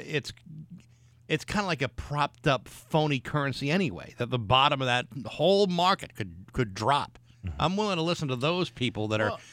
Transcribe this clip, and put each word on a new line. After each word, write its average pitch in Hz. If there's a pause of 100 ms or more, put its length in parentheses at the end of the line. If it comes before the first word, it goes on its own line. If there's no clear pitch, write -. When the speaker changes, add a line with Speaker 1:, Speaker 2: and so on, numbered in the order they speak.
Speaker 1:
it's, - (960)
it's 151
kinda 202
like 160
a 127
propped -
up 135
phony 151
currency 139
anyway, 123
that 120
the 123
bottom 135
of 131
that 123 (180)
whole 190
market 180
could, 90
could 113
drop. 110 (260)
Speaker 2:
Mm-hmm. 87
Speaker 1:
I'm 175
willing 202
to 160
listen 160
to 131
those 160
people 110
that 107
are, 107
Speaker 2:
Well, - (120)